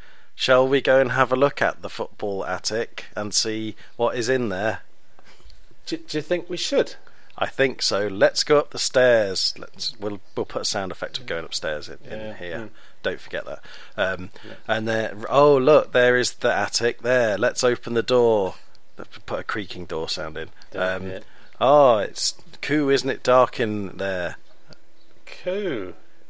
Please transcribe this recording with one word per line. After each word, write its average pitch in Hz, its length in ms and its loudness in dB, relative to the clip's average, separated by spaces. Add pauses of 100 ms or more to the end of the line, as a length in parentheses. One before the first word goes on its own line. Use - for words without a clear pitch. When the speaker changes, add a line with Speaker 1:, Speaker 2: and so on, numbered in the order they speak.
(360)
Speaker 1:
Shall 131 320 6
we 135 140 4
go 131 180 6
and 127 140 4
have 127 180 4
a 131 60 4
look 139 240 4
at 95 200 2
the 98 80 -6
football 98 560 -4
attic 92 600 -4 (100)
and 104 180 -4
see 110 420 -2 (220)
what 117 200 2
is 117 120 0
in 123 200 2
there? 98 320 -2 (1040)
Speaker 2:
Do, 160 120 -4
do 160 200 -8
you 151 40 0
think 170 280 -4
we 180 80 -6
should? - 380 0 (420)
Speaker 1:
I - 100 -2
think - 340 0
so. 101 260 0
Let's 101 360 2
go 147 160 6
up 147 120 -2
the - 80 -6
stairs. 110 760 4
Let's, - 420 -8
we'll, 101 200 -6 (160)
we'll 113 100 -2
put - 180 -6
a - 20 -4
sound 98 260 -2
effect - 260 -6
of 127 80 -8
going 82 200 -4
upstairs 78 420 -4
in, 80 180 -10
in - 140 -8
Speaker 2:
Yeah. 107 160 -8
Speaker 1:
here. 87 220 -8
Speaker 2:
Mm. 107 120 -8 (320)
Speaker 1:
Don't 92 200 -2
forget - 240 -6
that. 71 140 -8 (360)
Um, 92 340 -2 (160)
Speaker 2:
Yeah. 107 80 -10 (140)
Speaker 1:
and 110 200 0
there, 110 280 0 (140)
oh, 143 280 6
look, 131 360 6
there 123 240 6
is 123 160 0
the 120 200 0
attic 104 480 0
there. 120 360 2
Let's 120 260 2
open 120 300 0
the 117 100 2
door. 113 520 4 (420)
P-, - 60 -10 (220)
put 90 140 -4
a - 40 -6
creaking 95 420 -6
door 80 240 -4
sound 80 280 -6
in. 80 120 -8 (220)
Speaker 2:
Don't 95 120 -4 (200)
Speaker 1:
Um, 95 60 -6
Speaker 2:
it? 92 160 -8 (360)
Speaker 1:
oh, 131 380 8
it's - 360 -2 (260)
cool, 147 280 2
isn't 135 200 2
it 110 140 -4
dark 127 360 6
in 107 380 -2
there? 92 380 -2 (1080)
Speaker 2:
Cool. 165 500 -4 (360)